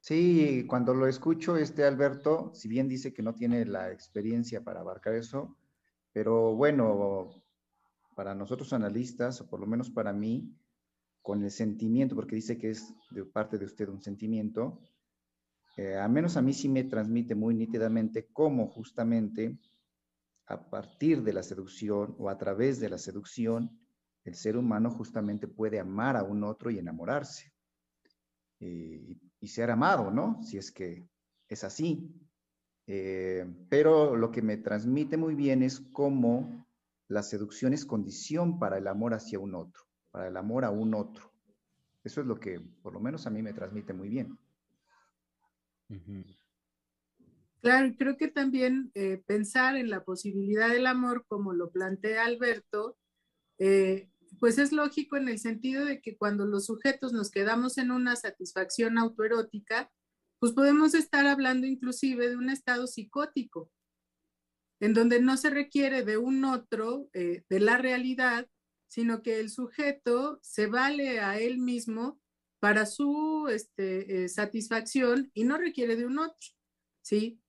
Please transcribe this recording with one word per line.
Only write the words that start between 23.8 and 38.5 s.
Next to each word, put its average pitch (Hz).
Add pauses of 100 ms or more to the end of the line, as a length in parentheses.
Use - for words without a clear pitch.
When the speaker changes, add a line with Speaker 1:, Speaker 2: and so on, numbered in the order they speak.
Speaker 1:
el 87
ser 110
humano 117
justamente 104
puede 107
amar 104
a 107
un 104
otro 107
y 113
enamorarse, 87 (1080)
eh, 82
y, - (200)
y 104
ser 117
amado, 123
¿no? 170
Si -
es 95
que 90 (400)
es 107
así. 160 (800)
Eh, 95 (240)
pero 151
lo 113
que 117
me 107
transmite 127
muy 160
bien 135
es 127 (100)
cómo 131 (440)
la 104
seducción 107
es 151
condición 151